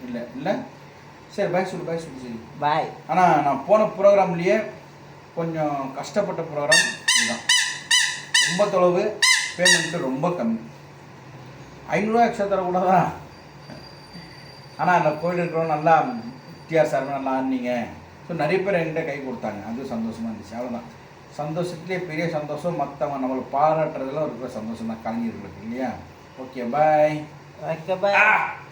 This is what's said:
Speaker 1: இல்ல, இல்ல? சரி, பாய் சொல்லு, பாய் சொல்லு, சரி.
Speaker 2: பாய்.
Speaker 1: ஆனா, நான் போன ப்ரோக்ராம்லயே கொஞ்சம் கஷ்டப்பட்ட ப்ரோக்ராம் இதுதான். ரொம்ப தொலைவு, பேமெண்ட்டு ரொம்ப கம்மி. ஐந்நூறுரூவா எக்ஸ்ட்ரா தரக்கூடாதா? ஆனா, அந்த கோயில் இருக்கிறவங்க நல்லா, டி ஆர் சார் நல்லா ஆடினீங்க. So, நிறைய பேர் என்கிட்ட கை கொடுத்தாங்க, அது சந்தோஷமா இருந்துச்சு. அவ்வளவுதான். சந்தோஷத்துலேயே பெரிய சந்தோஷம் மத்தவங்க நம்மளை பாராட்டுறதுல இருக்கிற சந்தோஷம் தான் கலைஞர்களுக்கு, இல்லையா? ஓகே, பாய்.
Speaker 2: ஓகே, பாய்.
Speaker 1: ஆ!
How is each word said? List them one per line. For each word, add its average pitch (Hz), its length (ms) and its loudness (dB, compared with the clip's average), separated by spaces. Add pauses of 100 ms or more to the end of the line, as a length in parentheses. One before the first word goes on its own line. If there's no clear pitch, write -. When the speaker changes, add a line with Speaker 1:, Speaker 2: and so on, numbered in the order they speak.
Speaker 1:
இல்ல, 120 200 -8 (120)
இல்ல? 185 220 -2 (720)
சரி, 180 220 -2
பாய் 180 140 2
சொல்லு, 170 180 -8
பாய் 165 140 -4
சொல்லு, 135 240 -12
சரி. 113 180 -10 (180)
Speaker 2:
பாய். 147 300 0 (180)
Speaker 1:
ஆனா, 175 280 6
நான் - 320 2
போன 214 180 6
ப்ரோக்ராம்லயே 190 800 4 (720)
கொஞ்சம் 151 600 -2
கஷ்டப்பட்ட 170 460 -4
ப்ரோக்ராம் 147 440 2 (360)
இதுதான். 988 180 -2 (1080)
ரொம்ப 202 220 2
தொலைவு, 185 480 2 (380)
பேமெண்ட்டு 175 440 4
ரொம்ப 135 280 -2
கம்மி. 113 320 -2 (1300)
ஐந்நூறுரூவா 220 360 4
எக்ஸ்ட்ரா 208 200 -2
தரக்கூடாதா? 185 600 4 (1700)
ஆனா, 170 160 2
அந்த 160 180 6
கோயில் 175 340 -2
இருக்கிறவங்க 160 220 0
நல்லா, 156 380 6 (640)
டி 160 100 2
ஆர் 151 80 6
சார் 139 340 -2
நல்லா 131 180 0
ஆடினீங்க. 123 460 -2 (440)
So, 170 80 -4
நிறைய 165 260 2
பேர் 185 240 0
என்கிட்ட 156 180 -2
கை 143 140 -4
கொடுத்தாங்க, 110 500 -8
அது 120 140 -6
சந்தோஷமா 113 480 -6
இருந்துச்சு. 101 220 -12
அவ்வளவுதான். 117 440 -8 (420)
சந்தோஷத்துலேயே 170 600 -4
பெரிய 156 300 -4
சந்தோஷம் 151 480 -4
மத்தவங்க 139 500 -4
நம்மளை 131 120 -2
பாராட்டுறதுல 147 840 0
இருக்கிற 123 260 -6
சந்தோஷம் 113 380 -8
தான் 113 160 -8
கலைஞர்களுக்கு, 101 600 -6
இல்லையா? 120 280 -6 (500)
ஓகே, 127 300 -8
பாய். 151 540 4 (380)
Speaker 2:
ஓகே, 160 380 -4
பாய். 202 140 2
Speaker 1:
ஆ! 208 380 4 (200)